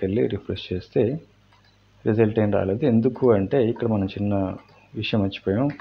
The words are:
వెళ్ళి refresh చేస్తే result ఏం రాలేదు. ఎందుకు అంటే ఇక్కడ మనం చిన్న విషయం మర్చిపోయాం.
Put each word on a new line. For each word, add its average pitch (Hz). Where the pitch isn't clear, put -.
వెళ్ళి 104
refresh -
చేస్తే 92
result 110
ఏం 104
రాలేదు. 95
ఎందుకు 123
అంటే 98
ఇక్కడ 120
మనం 98
చిన్న 104
విషయం 110
మర్చిపోయాం. 98